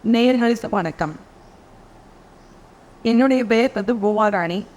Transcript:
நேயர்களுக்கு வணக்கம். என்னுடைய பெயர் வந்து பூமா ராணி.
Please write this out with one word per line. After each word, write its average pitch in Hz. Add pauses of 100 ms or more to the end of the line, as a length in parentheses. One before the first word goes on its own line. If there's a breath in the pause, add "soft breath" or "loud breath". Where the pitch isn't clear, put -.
(100)
நேயர்களுக்கு 233
வணக்கம். 165 (1900)
என்னுடைய 254
பெயர் 226
வந்து 208
பூமா 208
ராணி. 185 (120)